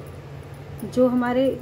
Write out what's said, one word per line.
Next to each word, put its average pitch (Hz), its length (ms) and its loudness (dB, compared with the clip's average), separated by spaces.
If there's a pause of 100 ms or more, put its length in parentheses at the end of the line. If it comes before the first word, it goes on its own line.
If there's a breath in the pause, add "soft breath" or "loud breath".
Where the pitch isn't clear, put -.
(880)
जो 254 220 6
हमारे 247 360 2 (180)